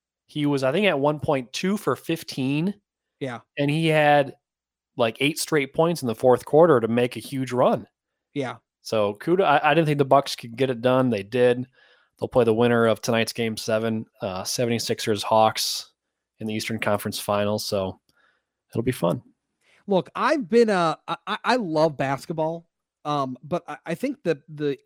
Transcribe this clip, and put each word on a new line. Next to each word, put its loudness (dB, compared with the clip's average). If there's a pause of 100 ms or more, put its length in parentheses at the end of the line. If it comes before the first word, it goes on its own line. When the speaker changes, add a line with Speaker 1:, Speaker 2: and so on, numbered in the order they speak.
(260)
Speaker 1:
He -6
was, 0
I 2
think, 0
at 2
one 0
point -4
two -2
for -2
fifteen. -4 (460)
Speaker 2:
Yeah. -10 (180)
Speaker 1:
And -2
he 0
had, 4 (600)
like, 0
eight 0
straight -2
points 0
in -4
the -2
fourth 4
quarter 6
to 0
make 0
a -10
huge -8
run. 0 (480)
Speaker 2:
Yeah. -8 (240)
Speaker 1:
So, -2
kudo-, 0
I, 4
I 4
didn't 2
think 0
the 4
Bucks 4
could -14
get 0
it -6
done. 4
They 0
did. 2 (500)
They'll -6
play 4
the 4
winner 4
of 2
tonight's 0
game -4
seven, -4 (140)
uh, -6
seventy-sixers -4
Hawks 0 (480)
in -8
the -6
Eastern -6
Conference -4
Finals. -2
So, -6 (720)
it'll -4
be -2
fun. -2 (640)
Speaker 2:
Look, 0
I've -2
been, 4
uh, 2 (100)
I, -6 (100)
I, -6
I 2
love 0
basketball, -4 (380)
um, -4
but -4
I, -10
I -4
think -8
the, -2
the -4